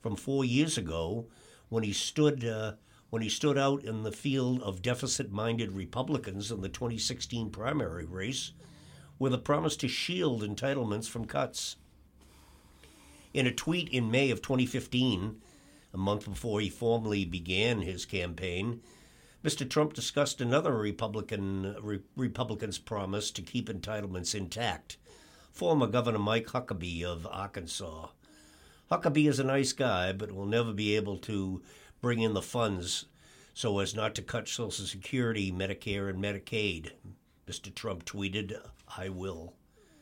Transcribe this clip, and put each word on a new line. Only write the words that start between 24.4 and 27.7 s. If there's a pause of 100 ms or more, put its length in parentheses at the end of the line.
former
Governor
Mike
Huckabee
of
Arkansas. (800)